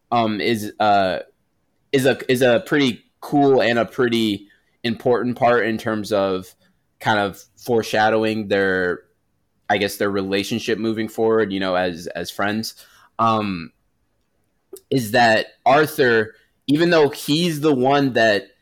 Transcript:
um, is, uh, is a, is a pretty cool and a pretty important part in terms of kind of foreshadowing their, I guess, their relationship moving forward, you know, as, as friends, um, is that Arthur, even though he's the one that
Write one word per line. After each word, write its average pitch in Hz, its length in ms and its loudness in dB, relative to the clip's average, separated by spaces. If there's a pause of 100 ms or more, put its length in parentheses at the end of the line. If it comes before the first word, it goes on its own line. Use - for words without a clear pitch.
(120)
um, 110 280 0
is, 107 400 -2
uh, 101 400 2 (720)
is 135 140 0
a, 123 120 2 (120)
is 127 120 2
a 120 240 4
pretty 139 380 0 (160)
cool 139 400 4
and 117 180 2
a 113 60 2
pretty 113 640 -2 (340)
important 120 540 -2
part 120 300 2
in 113 100 -2
terms 107 360 -6
of 98 420 -2 (460)
kind 113 180 0
of 101 240 -4 (140)
foreshadowing 110 920 0
their, 95 540 0 (680)
I 104 80 0
guess, 98 220 -2
their 104 120 0
relationship 101 680 -2
moving 110 300 -4
forward, 110 440 0
you 98 80 -4
know, 95 140 -2
as, 90 340 -2
as 87 220 -10
friends, 104 440 -6 (440)
um, 107 540 -2 (1160)
is 123 220 -2
that 113 360 2 (180)
Arthur, 127 680 2 (320)
even 160 240 2
though 156 200 4
he's 156 500 -2
the 151 140 2
one 135 400 0
that 110 300 2 (180)